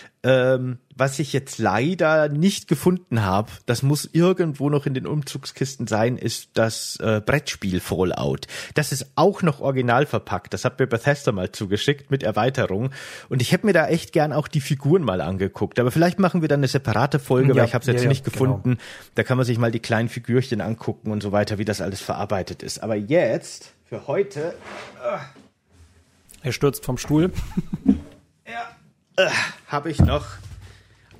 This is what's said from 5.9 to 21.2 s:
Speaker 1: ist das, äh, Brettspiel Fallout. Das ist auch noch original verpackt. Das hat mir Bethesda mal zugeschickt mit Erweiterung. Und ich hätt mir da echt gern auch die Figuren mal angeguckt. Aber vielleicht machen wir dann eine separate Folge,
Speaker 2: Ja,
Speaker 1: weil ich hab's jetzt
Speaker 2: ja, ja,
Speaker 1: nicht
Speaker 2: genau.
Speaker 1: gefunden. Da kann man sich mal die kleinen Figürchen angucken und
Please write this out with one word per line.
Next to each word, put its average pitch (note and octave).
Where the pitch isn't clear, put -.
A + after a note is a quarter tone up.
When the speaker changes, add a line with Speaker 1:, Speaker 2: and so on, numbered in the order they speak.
Speaker 1:
ist -
das, -
äh, G#2+
Brettspiel G#2
Fallout. D#2+
Das D3+
ist C3
auch F#3+
noch E3
original C3
verpackt. -
Das -
hat -
mir C3
Bethesda C#3+
mal F#2
zugeschickt G#2
mit C#3
Erweiterung. A#2
Und C3
ich A#2
hätt F3+
mir G3+
da D#3+
echt E3
gern D3+
auch D3+
die D3+
Figuren D3
mal F#2
angeguckt. F#2
Aber B2
vielleicht E3+
machen F#3
wir D#3
dann C#3+
eine C3+
separate C3+
Folge, C3+
Speaker 2:
Ja, A#2+
Speaker 1:
weil A#2+
ich A2+
hab's A#2+
jetzt A#2+
Speaker 2:
ja, B2
ja, B2+
Speaker 1:
nicht C3+
Speaker 2:
genau. -
Speaker 1:
gefunden. C3
Da A2+
kann B2+
man B2+
sich A#2
mal A#2
die A#2
kleinen A2+
Figürchen A#2+
angucken A2
und G#2